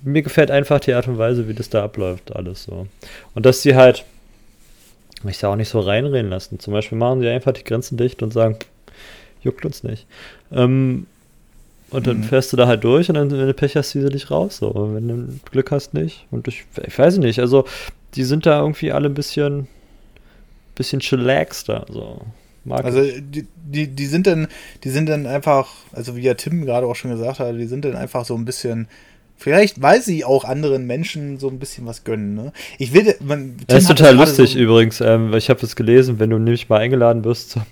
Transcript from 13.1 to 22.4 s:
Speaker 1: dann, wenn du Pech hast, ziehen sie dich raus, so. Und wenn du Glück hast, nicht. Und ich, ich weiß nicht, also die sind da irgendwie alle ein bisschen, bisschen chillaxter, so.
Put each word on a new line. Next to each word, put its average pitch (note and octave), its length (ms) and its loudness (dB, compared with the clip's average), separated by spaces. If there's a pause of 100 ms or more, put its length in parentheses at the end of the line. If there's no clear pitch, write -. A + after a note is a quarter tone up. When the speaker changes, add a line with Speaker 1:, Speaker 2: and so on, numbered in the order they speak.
Speaker 1:
dann, D3 160 0
wenn C#3 140 -2
du C3+ 80 0
Pech C#3 220 -2
hast, C#3+ 140 -2
ziehen C#3 140 -4
sie C#3 60 0
dich C#3 220 -8
raus, E3+ 260 -2
so. G#2+ 120 -4
Und G#2+ 260 -4
wenn A2 120 -6
du B2 320 -8 (120)
Glück C3+ 200 -2
hast, C#3 220 -4
nicht. D#3 380 -6
Und A#2+ 160 -8
ich, - 160 -12 (240)
ich - 100 -14
weiß F3+ 200 6
nicht, B2 220 2
also B2+ 260 4 (500)
die C3 80 -4
sind D3 220 -2
da D3 160 4
irgendwie D3+ 320 -4
alle C#3+ 160 0
ein C#3+ 40 -6
bisschen, C#3+ 540 -4 (1080)
bisschen C3 260 -4
chillaxter, C3+ 880 -2
so. A1 320 -14 (440)